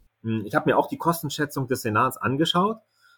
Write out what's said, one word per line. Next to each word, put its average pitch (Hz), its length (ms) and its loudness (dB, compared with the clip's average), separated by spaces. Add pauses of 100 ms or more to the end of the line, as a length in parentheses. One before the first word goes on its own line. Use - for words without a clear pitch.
(220)
Hm, 110 220 -4
ich 101 100 -4
habe 151 160 2
mir 110 60 4
auch 135 120 4
die 139 100 -6
Kostenschätzung 147 720 -2
des 123 140 -2
Senats 117 360 0
angeschaut 170 600 0 (400)